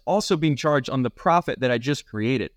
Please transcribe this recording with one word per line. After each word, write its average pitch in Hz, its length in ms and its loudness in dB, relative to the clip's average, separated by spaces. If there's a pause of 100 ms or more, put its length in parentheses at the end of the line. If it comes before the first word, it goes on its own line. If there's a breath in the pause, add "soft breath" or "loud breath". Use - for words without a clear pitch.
also 180 320 0
being 151 180 2
charged 147 360 0
on 131 100 -2
the 123 80 -2
profit 170 500 0
that 127 120 0
I 120 80 2
just 139 260 -2
created. 107 520 -2